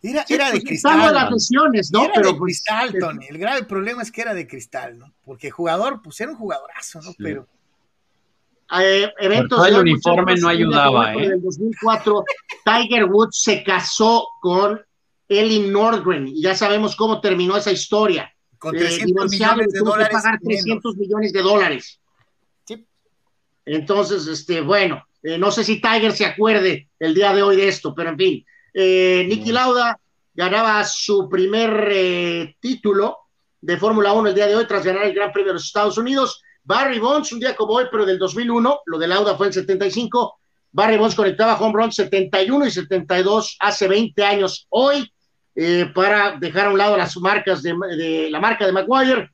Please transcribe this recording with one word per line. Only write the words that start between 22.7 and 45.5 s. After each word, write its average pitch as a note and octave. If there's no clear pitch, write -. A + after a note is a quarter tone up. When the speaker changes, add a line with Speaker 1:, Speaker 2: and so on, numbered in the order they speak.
Speaker 2:
Entonces, F3+
este, D#3+
bueno, E3+
eh, D#3+
no G3
sé G#3
si A3
Tiger A3
se G#3
acuerde F#3+
el D#3+
día G3
de G3+
hoy G3
de G3
esto, D#3
pero E3
en D3+
fin. F3+
Eh, F#3
Niki G#3+
Speaker 3:
No. A3+
Speaker 2:
Lauda B3
ganaba G#3
su G3+
primer, G#3
eh, F3
título G#3
de E3+
Fórmula G#3
uno G#3+
el F#3
día G#3
de G#3
hoy A3+
tras G3
ganar F#3+
el G3
Gran G3+
Premio G3+
de F#3
los E3+
Estados G#3
Unidos. B3+
Barry B3
Bonds, C#4
un A#3
día B3+
como G#3+
hoy, B3
pero G#3+
del F#3
dos F3
mil A#3
uno, A#3+
lo E3
de E3
Lauda G3
fue G3
en -
setenta F#3+
y F#3
cinco. A#3
Barry A3
Bonds G#3+
conectaba G#3+
home G#3+
run A3
setenta F#3+
y F#3+
uno C#4+
y A3
setenta F3+
y -
dos G#3
hace G3+
veinte G#3
años G3+
hoy, C4+